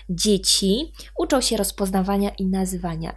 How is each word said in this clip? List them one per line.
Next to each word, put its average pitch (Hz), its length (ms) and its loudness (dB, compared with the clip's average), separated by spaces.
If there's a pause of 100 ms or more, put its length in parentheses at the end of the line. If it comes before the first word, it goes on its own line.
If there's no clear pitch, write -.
(100)
Dzieci 196 800 2 (260)
uczą 311 220 2
się 220 160 0
rozpoznawania 202 760 0
i 190 160 -4
nazywania 180 720 -2